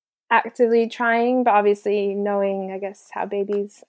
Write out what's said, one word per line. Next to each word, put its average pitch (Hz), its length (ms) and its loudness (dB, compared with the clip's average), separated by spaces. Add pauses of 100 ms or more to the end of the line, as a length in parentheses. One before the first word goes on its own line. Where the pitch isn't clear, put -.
(320)
actively 233 580 2
trying, 240 540 0
but 233 100 4
obviously 202 640 0
knowing, 196 560 -2
I 190 80 -10
guess, 196 340 -12
how 196 140 -6
babies 202 600 -6